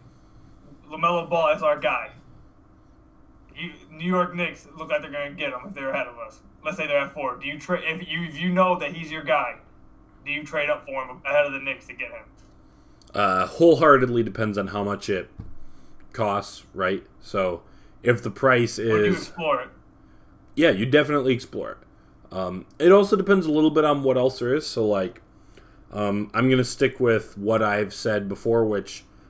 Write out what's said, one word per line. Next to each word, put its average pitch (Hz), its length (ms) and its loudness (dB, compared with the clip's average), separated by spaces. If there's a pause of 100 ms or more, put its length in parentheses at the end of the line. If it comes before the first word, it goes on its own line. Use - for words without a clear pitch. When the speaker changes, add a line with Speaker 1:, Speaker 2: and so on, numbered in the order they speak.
(880)
Speaker 1:
LaMelo 165 400 0
Ball 165 260 2
is - 80 -8
our 147 160 2
guy. 123 320 -2 (1400)
You, 165 180 -12 (180)
New 160 180 -10
York 180 260 0
Knicks 165 320 -6 (120)
look 156 120 -10
like 151 120 -2
they're 143 100 -14
gonna 143 200 -8
get 139 200 -6
him 127 140 -10
if - 80 -14
they're 135 160 -8
ahead 139 160 -4
of - 120 -16
us. 113 220 -16 (240)
Let's 151 120 -6
say 156 100 -6
they're 143 140 2
at 135 120 -6
four. 131 240 -6
Do 139 100 -12
you 147 120 -10
tra-, 180 240 -4
if 165 260 -6
you, 170 140 -6
if 160 180 -10
you 180 100 -2
know 180 280 2
that 147 160 -6
he's 160 180 -12
your 156 100 -8
guy, 131 340 0 (680)
do 143 80 -6
you 147 100 -6
trade 147 280 -4
up 147 160 -4
for 135 180 -6
him 127 220 -16
ahead 143 200 2
of 139 60 -6
the 135 80 -8
Knicks 139 280 -10
to - 40 -16
get 120 180 -12
him? 113 140 -18 (920)
Speaker 2:
Uh, 92 320 2
wholeheartedly 135 800 6
depends 104 340 -4
on 98 100 -2
how 101 140 -4
much 101 260 -4
it 95 220 -4 (840)
costs, 101 520 -4 (100)
right? 95 300 -2 (160)
So, 92 420 -4 (400)
if 117 220 2
the 107 60 -6
price 120 480 2
Speaker 1:
Or 104 40 -4
do 113 80 0 (140)
you 98 80 4
Speaker 2:
is - 40 0 (120)
Speaker 1:
explore 156 320 -2
it? - 80 -12 (880)
Speaker 2:
Yeah, 160 140 4
you 101 160 0
definitely 139 480 2
explore 101 380 -8
it. - 60 -18 (540)
Um, 92 340 -6 (140)
it 170 100 8
also 202 240 8
depends 190 320 4
a 151 60 0
little 156 180 4
bit 151 140 4
on 143 180 2
what 131 160 4
else 127 220 2
there 123 120 0
is. 151 140 -2
So, 117 180 -2
like, 98 380 -2 (720)
um, 104 420 -2
I'm 123 160 2
gonna 127 140 4
stick - 340 0
with 113 400 2
what 110 240 2
I've 104 320 -2
said 104 340 -2
before, 113 360 0
which 104 400 -4 (260)